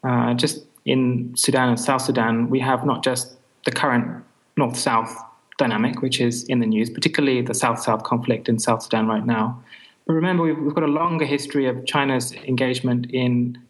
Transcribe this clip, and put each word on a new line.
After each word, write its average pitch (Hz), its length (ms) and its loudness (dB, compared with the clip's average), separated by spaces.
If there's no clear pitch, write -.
Uh, 123 320 2
just - 300 -2
in 123 500 0
Sudan 131 320 2
and 117 100 2
South - 240 0
Sudan, 120 460 2
we 131 120 2
have 131 260 0
not 123 180 -2
just 123 320 -2
the 131 40 0
current 123 540 0
North-South 117 580 0
dynamic, 120 420 0
which 131 200 -2
is 120 240 0
in 123 160 0
the 113 60 2
news, 110 220 2
particularly 135 540 0
the 120 100 -4
South-South 113 500 0
conflict 120 460 -2
in 117 100 2
South 113 240 0
Sudan 110 240 0
right 110 200 0
now. 117 360 0
But 170 80 2
remember, 175 280 2
we've, 156 160 0
we've 147 160 -2
got 160 100 0
a 147 40 2
longer 160 380 0
history 139 400 0
of 127 180 -2
China's 135 480 0
engagement 127 800 -2
in 123 480 0